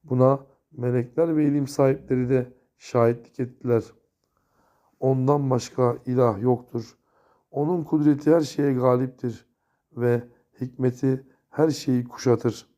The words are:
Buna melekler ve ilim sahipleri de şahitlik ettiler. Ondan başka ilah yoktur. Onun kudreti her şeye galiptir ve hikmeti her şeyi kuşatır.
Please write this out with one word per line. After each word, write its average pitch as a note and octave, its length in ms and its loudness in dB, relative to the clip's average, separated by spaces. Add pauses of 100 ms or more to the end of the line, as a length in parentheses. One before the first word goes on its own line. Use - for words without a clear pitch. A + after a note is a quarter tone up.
Buna C3 360 2 (320)
melekler B2 680 -2
ve D3+ 80 2
ilim C#3+ 220 0
sahipleri C3 640 0
de B2+ 240 -2 (240)
şahitlik A#2+ 640 -2
ettiler. B2 440 -2 (1160)
Ondan C3+ 500 0
başka B2 560 0
ilah B2 360 0
yoktur. A#2+ 560 -4 (540)
Onun D#3+ 320 -4
kudreti D3 480 2
her E3 100 4
şeye C#3+ 320 -2
galiptir B2+ 720 -2 (460)
ve A#2+ 320 0 (380)
hikmeti B2+ 640 -2 (240)
her D#3+ 200 0
şeyi B2+ 380 -2
kuşatır. - 720 -2